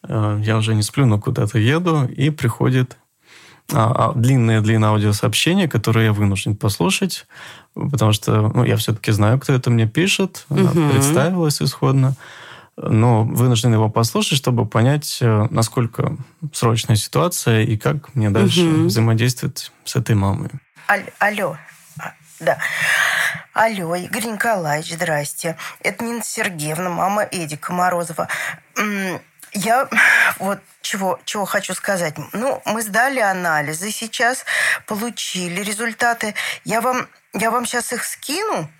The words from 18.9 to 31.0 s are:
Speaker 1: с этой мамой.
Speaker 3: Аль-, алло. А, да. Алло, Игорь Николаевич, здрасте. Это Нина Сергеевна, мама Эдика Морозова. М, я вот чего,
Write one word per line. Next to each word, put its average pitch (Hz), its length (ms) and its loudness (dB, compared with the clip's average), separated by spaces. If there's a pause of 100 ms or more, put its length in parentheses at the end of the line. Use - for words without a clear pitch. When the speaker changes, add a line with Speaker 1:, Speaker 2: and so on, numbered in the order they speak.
Speaker 1:
с - 120 -8
этой 117 180 0
мамой. 98 340 0 (400)
Speaker 3:
Аль-, 202 300 -2
алло. 202 400 -2 (400)
А, - 140 -12 (280)
да. 165 160 0 (960)
Алло, 196 440 -2
Игорь 208 360 -6
Николаевич, 170 640 -2
здрасте. 156 600 -4 (260)
Это 208 220 -6
Нина 233 200 -6
Сергеевна, 170 640 -6
мама 185 420 -2
Эдика 151 440 -8
Морозова. 175 540 -2 (500)
М, 196 420 -4 (320)
я 226 360 0 (500)
вот 196 220 -4 (200)
чего, 190 440 -4